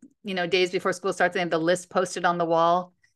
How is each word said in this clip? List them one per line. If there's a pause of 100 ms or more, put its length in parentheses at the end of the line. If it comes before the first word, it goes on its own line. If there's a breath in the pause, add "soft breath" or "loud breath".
(240)
you
know,
days
before
school
starts,
and
they
have
the
list
posted
on
the
wall, (240)